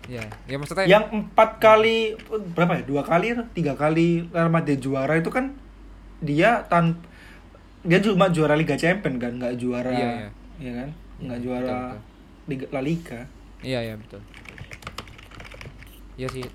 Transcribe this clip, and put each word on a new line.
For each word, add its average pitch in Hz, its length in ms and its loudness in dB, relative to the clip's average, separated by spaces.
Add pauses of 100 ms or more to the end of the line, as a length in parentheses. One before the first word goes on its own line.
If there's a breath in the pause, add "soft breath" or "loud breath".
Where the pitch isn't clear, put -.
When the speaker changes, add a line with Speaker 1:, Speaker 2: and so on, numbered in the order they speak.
Speaker 1:
Iya, 117 220 -10 (160)
ya 131 140 -10
maksudnya 175 280 0
Speaker 2:
Yang 208 280 6
empat 220 440 4
kali, 220 560 6 (380)
berapa 170 240 2
ya? 123 80 -4
Dua 139 180 -2
kali 180 300 2
atau 240 160 -4
tiga 143 260 -2
kali 165 540 2
Real 170 220 0
Madrid 147 280 2
juara 135 380 0
itu 165 140 0
kan 262 260 -2 (640)
dia 175 440 2
tan-, 170 360 2 (840 loud breath)
dia 180 180 4
cuma 196 280 4
juara 156 260 2
Liga 151 220 2
Champion 165 420 0
kan, 120 160 -4
nggak 123 220 -4
juara, 123 340 -4
Speaker 1:
Iya, 123 220 -2
iya. 110 180 -10 (300)
Speaker 2:
iya 127 160 -12
kan? 131 160 -10
Speaker 1:
Iya, - 320 -16
Speaker 2:
Nggak 123 160 -8
Speaker 1:
betul, 120 80 -8
Speaker 2:
juara 127 320 -4
Speaker 1:
betul. 127 200 -10 (480)
Speaker 2:
Liga, 135 220 -8
La 139 120 -4
Liga. 147 380 -6 (400)
Speaker 1:
Iya, 131 220 -4
iya, 113 140 -8
betul. 110 260 -16 (1900)
Iya 131 140 -8
sih, 127 140 -10 (120)